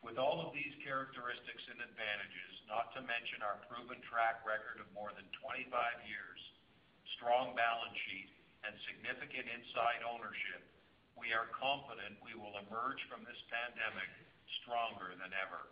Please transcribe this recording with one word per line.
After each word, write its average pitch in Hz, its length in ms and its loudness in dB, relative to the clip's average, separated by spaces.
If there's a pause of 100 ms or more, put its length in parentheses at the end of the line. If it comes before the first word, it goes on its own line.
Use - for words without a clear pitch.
With 117 160 0
all 151 240 6
of - 80 -6
these 143 320 -4
characteristics 123 880 -2
and 117 80 -8
advantages, 101 720 -2 (160)
not 113 240 2
to 131 80 -4
mention 117 400 0
our 101 240 2
proven 120 400 -8
track 113 400 6
record 110 320 0
of 101 160 -8
more 104 240 -4
than 98 80 -12 (160)
twenty-five 123 640 0
years, 101 340 -8 (800)
strong 123 400 6
balance 117 480 4
sheet, 95 240 -6 (320)
and 104 240 -6
significant 127 640 -4
inside 117 560 2
ownership, 104 560 -4 (560)
we 120 160 2
are 113 160 4
confident 117 720 2
we 117 160 -10
will 104 240 -6
emerge 113 480 0
from 113 160 -8
this 120 240 -10
pandemic 117 580 0 (540)
stronger 110 560 2
than 92 160 -6
ever. 92 380 -2